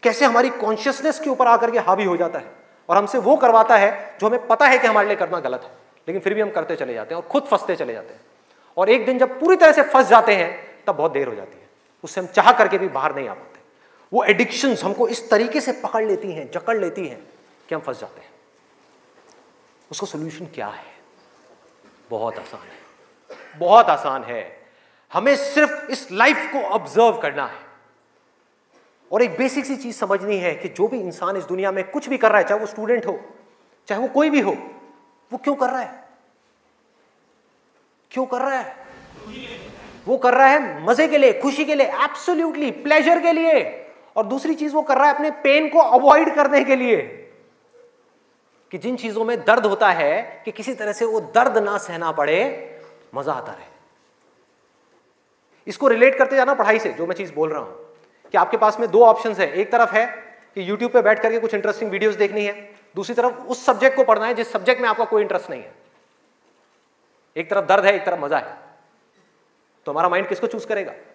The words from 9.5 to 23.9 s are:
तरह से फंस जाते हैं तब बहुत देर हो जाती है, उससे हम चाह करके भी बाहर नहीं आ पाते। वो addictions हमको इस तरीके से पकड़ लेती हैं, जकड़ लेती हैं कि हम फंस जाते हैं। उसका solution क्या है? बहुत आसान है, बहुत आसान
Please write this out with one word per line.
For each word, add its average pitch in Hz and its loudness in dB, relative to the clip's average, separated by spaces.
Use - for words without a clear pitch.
तरह 330 8
से 302 4
फंस 262 2
जाते 220 6
हैं - -6
तब 190 -2
बहुत 151 -2
देर 139 -4
हो 113 -10
जाती 92 -16
है, - -20
उससे 175 -8
हम 180 -8
चाह 208 4
करके 196 2
भी 185 -2
बाहर 139 -4
नहीं 135 -8
आ 98 -10
पाते। - -18
वो 220 0
addictions 233 0
हमको 202 -2
इस 233 -8
तरीके 233 2
से 262 -6
पकड़ - -4
लेती 202 -4
हैं, 143 -12
जकड़ 220 -4
लेती 180 -6
हैं 120 -14
कि 165 -6
हम 156 -8
फंस 123 -10
जाते - -18
हैं। - -20
उसका - -10
solution 160 -12
क्या 117 -12
है? - -16
बहुत 110 -8
आसान 98 -18
है, - -20
बहुत 190 6
आसान 139 -2